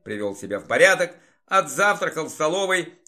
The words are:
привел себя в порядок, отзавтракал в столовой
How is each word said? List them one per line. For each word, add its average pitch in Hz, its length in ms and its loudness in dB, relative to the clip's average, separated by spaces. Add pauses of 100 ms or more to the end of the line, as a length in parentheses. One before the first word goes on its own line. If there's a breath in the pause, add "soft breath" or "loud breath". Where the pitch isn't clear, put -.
привел 104 320 -6
себя 98 220 -6
в - 80 -16
порядок, 175 480 4 (340 soft breath)
отзавтракал 160 760 0
в - 20 -12
столовой 180 640 -2 (140)